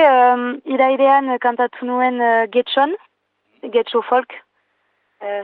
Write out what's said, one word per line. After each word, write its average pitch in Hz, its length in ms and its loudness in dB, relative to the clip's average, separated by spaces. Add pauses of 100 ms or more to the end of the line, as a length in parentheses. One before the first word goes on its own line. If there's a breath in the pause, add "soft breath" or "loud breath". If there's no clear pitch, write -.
em, 247 600 2
irailean 269 760 2
kantatu 240 460 -4
nuen, 247 360 -2
eh, 226 260 2
Getxon, 269 480 -2 (680)
Getxo 233 380 -2
Folk, 247 320 -2 (880)
eh, 202 220 -6